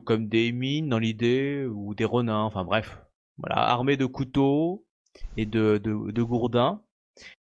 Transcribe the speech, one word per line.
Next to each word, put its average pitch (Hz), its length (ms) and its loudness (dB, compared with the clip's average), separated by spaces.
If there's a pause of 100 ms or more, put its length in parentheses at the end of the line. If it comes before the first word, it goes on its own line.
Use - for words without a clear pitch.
comme 110 240 0
des 117 220 2
mines 139 380 -2
dans 113 100 2
l'idée, 123 680 0
ou 104 300 -6
des 113 100 0
renins, 110 380 0
enfin, 104 200 -2
bref. 104 360 -2 (380)
Voilà, - 300 0
armés 127 300 2
de 131 80 0
couteaux 139 800 0 (520)
et 110 80 -2
de, 107 320 2
de, 107 340 -4
de 117 120 0
gourdins, 120 600 0 (640)